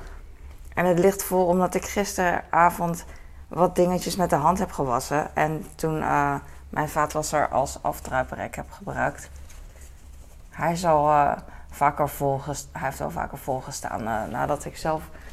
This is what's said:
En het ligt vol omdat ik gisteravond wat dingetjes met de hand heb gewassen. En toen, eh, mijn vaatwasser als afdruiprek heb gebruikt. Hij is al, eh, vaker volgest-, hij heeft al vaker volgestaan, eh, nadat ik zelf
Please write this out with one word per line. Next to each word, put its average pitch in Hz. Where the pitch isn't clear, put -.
En 170
het 175
ligt 190
vol 185
omdat 180
ik 185
gisteravond 175
wat 175
dingetjes 180
met 175
de 175
hand 160
heb 185
gewassen. 135
En 151
toen, 156
eh, 143
mijn 151
vaatwasser 151
als -
afdruiprek -
heb -
gebruikt. 139
Hij 156
is 175
al, 151
eh, 147
vaker 143
volgest-, 139
hij 147
heeft 139
al 147
vaker 160
volgestaan, 131
eh, 110
nadat 143
ik -
zelf 156